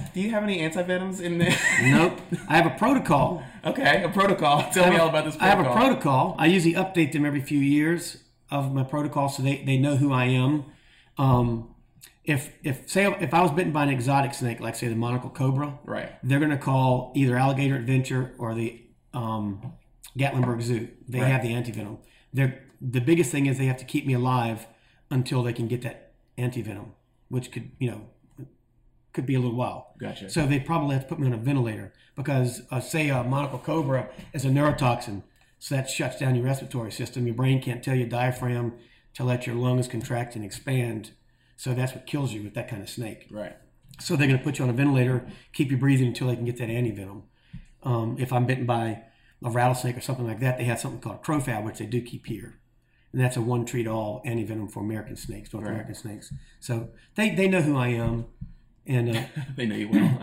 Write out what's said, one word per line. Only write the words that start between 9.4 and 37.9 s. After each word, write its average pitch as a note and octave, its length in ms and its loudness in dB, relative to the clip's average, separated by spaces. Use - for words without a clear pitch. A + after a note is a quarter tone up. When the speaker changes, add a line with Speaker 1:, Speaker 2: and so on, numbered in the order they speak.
Speaker 2:
they, C#3 220 0
they C3+ 140 2
know C#3+ 180 4
who C#3 160 4
I B2+ 140 4
am. C3 400 2
Um, A#2+ 580 2
if, C#3+ 280 0
if, - 280 -6
say, G3 160 4
if D#3 120 -2
I E3+ 80 4
was F3 100 4
bitten E3 220 0
by D3 120 2
an C#3+ 40 2
exotic C3 460 2
snake, A#2 260 -4
like, A2+ 140 -6
say, B2 140 -4
the A2+ 60 -2
monocle A#2+ 360 -2
cobra, C3+ 540 0
Speaker 1:
Right. - 260 -6
Speaker 2:
they're C#3 180 2
gonna D3+ 180 2
call C3 580 2
either C3 220 4
Alligator C3+ 380 2
Adventure B2+ 600 0
or A2+ 180 -6
the, A#2 280 -4
um, A2 580 -6
Gatlinburg B2 420 0
Zoo. A#2 280 -2
They B2 120 -4
Speaker 1:
Right. B2+ 120 2
Speaker 2:
have B2 100 2
the A#2 120 -2
antivenom. G#2+ 420 -6
They're, C3 260 2
the B2+ 180 -2
biggest E3 300 4
thing C#3 160 2
is C3+ 100 2
they C3+ 100 0
have B2+ 120 0
to - 80 -16
keep C#3+ 200 -4
me C3+ 60 2
alive A#2+ 540 0
until B2+ 320 0
they A#2+ 120 -2
can A#2 120 -4
get A#2+ 160 -2
that - 300 -12
antivenom, A2 540 -6
which B2+ 200 -6
could, A#2 280 -10
you B2 120 -2
know, G#2 120 -10
could C#3+ 120 -2
be C3+ 80 0
a B2+ 60 2
little A#2+ 160 -2
while. - 420 -6
Speaker 1:
Gotcha. G#2 320 -10
Speaker 2:
So D3+ 160 0
they C#3 140 2
probably D3 340 0
have C3+ 100 0
to - 40 -18
put E3 100 -6
me C#3 80 0
on B2 60 2
a A2+ 60 -2
ventilator A2+ 540 -2
because, C3 560 0
uh, B2 80 -4
say, D#3 300 -2
a B2+ 160 0
monocle C3+ 340 -2
cobra C3+ 520 -2
is C#3 120 -4
a C#3 40 2
neurotoxin, C3 760 2
so - 160 -6
that C3 140 -2
shuts - 320 -4
down C3 160 2
your A#2+ 80 0
respiratory C3 480 -4
system. B2 340 -6
Your A#2 80 -2
brain C3 260 2
can't A#2 220 -6
tell C3 140 0